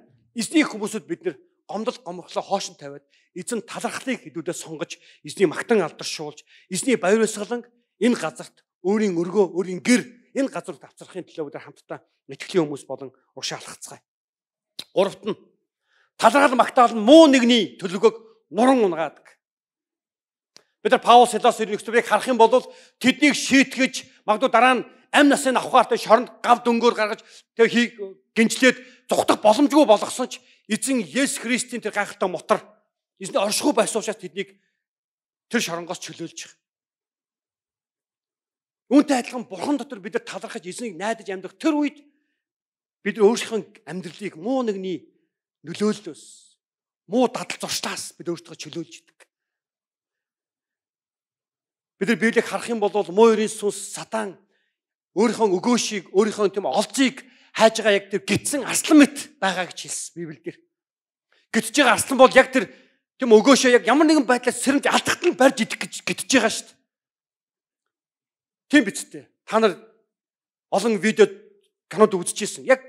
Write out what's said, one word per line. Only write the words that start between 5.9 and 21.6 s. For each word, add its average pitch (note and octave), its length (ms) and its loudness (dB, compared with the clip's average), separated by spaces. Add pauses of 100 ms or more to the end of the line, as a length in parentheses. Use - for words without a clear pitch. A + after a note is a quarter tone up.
эзний G#3+ 280 -2
баяр G3 260 2
баясгалан G#3+ 420 -6 (340)
энэ A3 180 2
газарт - 460 -12 (220)
өөрийн G3+ 320 0
өргөө, E3+ 400 -2
өөрийн F3+ 240 -6
гэр, A#3 220 2 (340)
энэ B3+ 160 -2
газар E3+ 240 -12
авчрахын - 480 -18
төлөө D3+ 240 -12
бид D3 80 -16
нар C#3 100 -20
хамтдаа D3 320 -18 (300)
итгэлийн D3+ 400 -2
хүмүүс C#3+ 160 -12
болон C3 260 -14 (240)
урагшаа C3+ 240 -12
алхацгаая. - 440 -20 (880)
Гуравт F#3 320 -2
нь G#3 120 -8 (840)
талархал, B3+ 400 4
магтаал A#3 320 2
нь A3+ 80 -6
муу D4+ 260 10
нэгний A#3+ 540 4
төлөвлөгөөг G#3 360 0 (360)
нуран B3 320 2
унгаадаг. D#3+ 420 -4 (1600)
Бид G#3 100 -2
нар B3 80 4
Паул, A#3+ 300 8
Силас A3 260 0
хоёрын G#3 220 -6